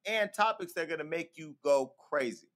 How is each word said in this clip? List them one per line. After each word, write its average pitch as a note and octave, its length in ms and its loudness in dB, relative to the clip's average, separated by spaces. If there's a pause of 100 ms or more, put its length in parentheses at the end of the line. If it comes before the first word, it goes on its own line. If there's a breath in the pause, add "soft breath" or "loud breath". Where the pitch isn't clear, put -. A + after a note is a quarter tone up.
and G#3 280 0
topics G#3 380 0
that E3+ 120 -2
are - 20 -2 (100)
gonna D#3 80 -6
make E3 320 -4
you D#3 260 -14
go C#3 300 4 (180)
crazy. B2+ 460 -2